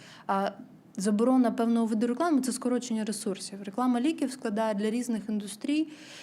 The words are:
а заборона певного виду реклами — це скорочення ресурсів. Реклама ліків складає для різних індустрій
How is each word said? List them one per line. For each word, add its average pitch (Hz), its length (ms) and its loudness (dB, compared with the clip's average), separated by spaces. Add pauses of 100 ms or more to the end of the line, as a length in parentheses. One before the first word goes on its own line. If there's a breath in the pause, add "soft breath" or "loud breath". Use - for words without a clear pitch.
(280 loud breath)
а 196 240 2 (460)
заборона 226 540 4
певного 233 340 2
виду 220 220 0
реклами — 277 380 2
це 240 60 -2
скорочення 233 540 -2
ресурсів. 202 580 -6
Реклама 240 380 0
ліків 294 300 0
складає 220 420 -2
для 208 160 0
різних 226 400 -2
індустрій 254 580 -2 (360 loud breath)